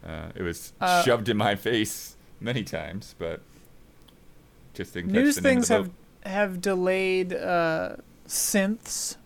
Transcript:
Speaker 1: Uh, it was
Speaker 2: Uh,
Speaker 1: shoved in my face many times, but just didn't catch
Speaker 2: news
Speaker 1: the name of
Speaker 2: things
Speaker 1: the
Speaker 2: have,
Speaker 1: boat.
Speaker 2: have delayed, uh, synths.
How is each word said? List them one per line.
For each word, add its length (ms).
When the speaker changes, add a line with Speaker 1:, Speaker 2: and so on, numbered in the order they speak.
Speaker 1:
Uh, 280
it 80
was 380
Speaker 2:
Uh, 220
Speaker 1:
shoved 260
in 80
my 180
face 600
many 240
times, 540
but 240
just 220
didn't 160
catch 120
Speaker 2:
news 140
Speaker 1:
the 60
name 80
of 40
Speaker 2:
things 140
Speaker 1:
the 60
Speaker 2:
have, 120
Speaker 1:
boat. 80
Speaker 2:
have 320
delayed, 720
uh, 600
synths. 1000